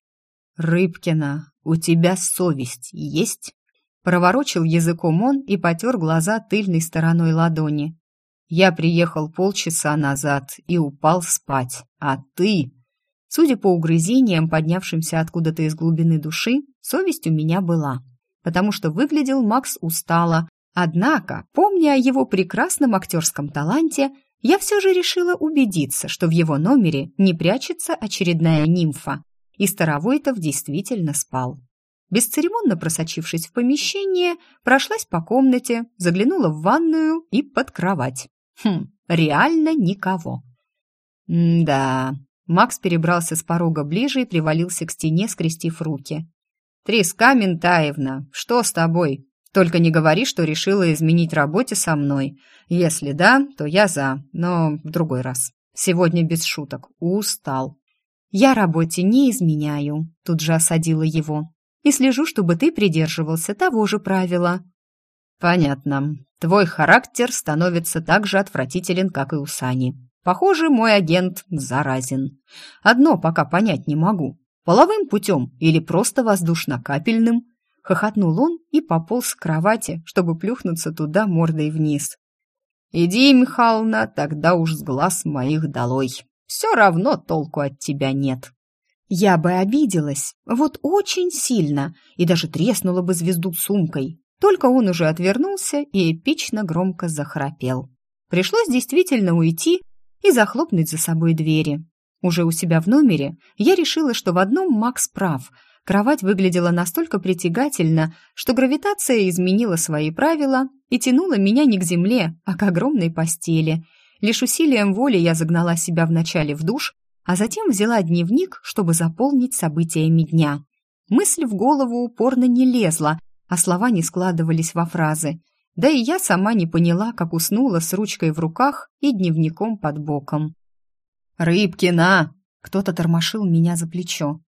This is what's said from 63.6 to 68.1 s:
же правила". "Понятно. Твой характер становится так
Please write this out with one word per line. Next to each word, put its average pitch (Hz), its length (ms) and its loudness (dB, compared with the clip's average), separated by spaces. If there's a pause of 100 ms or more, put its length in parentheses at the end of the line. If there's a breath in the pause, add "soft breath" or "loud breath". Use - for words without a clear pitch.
же 208 140 -2
правила". 180 600 -2 (800)
"Понятно. 143 760 0 (240)
Твой 190 260 4
характер 196 640 2
становится 170 680 -2
так 185 260 2